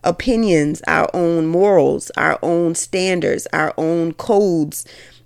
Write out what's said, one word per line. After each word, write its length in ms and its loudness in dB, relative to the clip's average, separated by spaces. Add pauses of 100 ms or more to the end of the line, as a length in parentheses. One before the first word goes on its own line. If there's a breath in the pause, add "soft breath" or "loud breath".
opinions, 840 0
our 260 0
own 320 0
morals, 720 2
our 240 0
own 320 0
standards, 800 -2
our 240 -2
own 360 0
codes. 720 0 (400 loud breath)